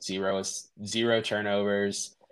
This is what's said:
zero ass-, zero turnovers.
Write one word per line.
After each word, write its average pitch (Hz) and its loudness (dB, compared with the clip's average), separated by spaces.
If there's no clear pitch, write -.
zero 95 0
ass-, - -6
zero 113 2
turnovers. 101 0